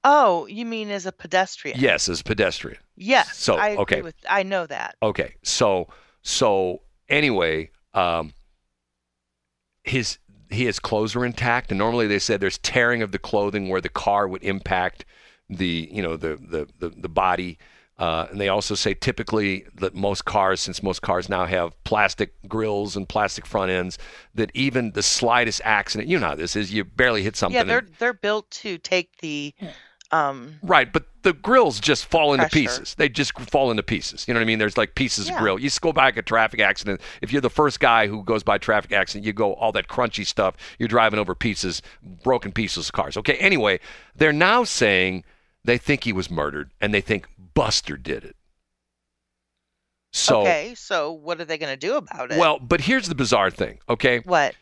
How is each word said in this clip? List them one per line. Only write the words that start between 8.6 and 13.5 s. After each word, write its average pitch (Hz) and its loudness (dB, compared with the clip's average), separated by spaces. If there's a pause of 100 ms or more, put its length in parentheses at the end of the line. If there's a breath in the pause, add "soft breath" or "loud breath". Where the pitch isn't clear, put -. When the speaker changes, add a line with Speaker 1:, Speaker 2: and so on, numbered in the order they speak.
Speaker 2:
his, - -4 (360)
his 113 0
clothes 107 -2
were 123 0
intact, 123 0
and 98 -2
normally 113 2
they 101 2
said 104 0
there's 95 -2
tearing 120 2
of 101 -4
the 95 -6
clothing 101 -2